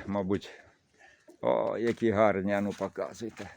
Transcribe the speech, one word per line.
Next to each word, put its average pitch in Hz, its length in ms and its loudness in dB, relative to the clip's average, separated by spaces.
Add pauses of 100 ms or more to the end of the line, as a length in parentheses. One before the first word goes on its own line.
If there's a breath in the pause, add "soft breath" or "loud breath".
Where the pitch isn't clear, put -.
мабуть. 98 440 -2 (920 soft breath)
О, 110 380 0
які 113 320 2
гарні, 101 420 4
а 101 80 2
ну 101 180 -2
показуйте. 98 800 -8